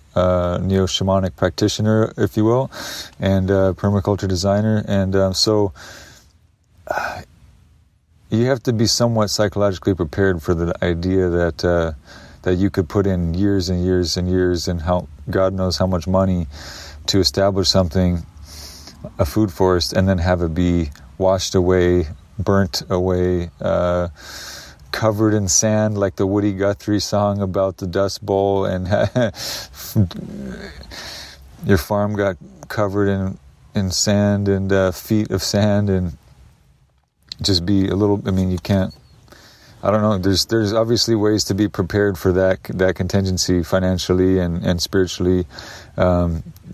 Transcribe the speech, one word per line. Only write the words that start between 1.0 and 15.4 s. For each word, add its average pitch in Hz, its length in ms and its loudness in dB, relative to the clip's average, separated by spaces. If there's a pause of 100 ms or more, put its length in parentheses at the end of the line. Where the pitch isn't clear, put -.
practitioner, 107 800 0
if - 180 -2
you 107 100 2
will, 120 260 0 (480)
and, 95 300 0
uh, 95 240 2
permaculture 101 540 0
designer. 101 600 0
And, 98 280 0
um, 95 180 2
so, 104 400 0 (1120)
uh, - 340 -6 (1080)
you 113 160 2
have 131 180 0
to 131 100 0
be 113 120 2
somewhat 110 440 2
psychologically 101 640 0
prepared 90 480 0
for 92 120 0
the 85 200 -2 (100)
idea 90 460 0
that, 85 360 0
uh, 85 260 2 (520)
that 92 120 2
you 95 140 2
could 90 180 -2
put 98 180 0
in 87 280 0
years 95 360 0
and 90 140 0
years 90 340 0
and 90 120 -2
years 90 380 0
and 87 140 -4
how, 87 260 -2 (220)
God 95 240 0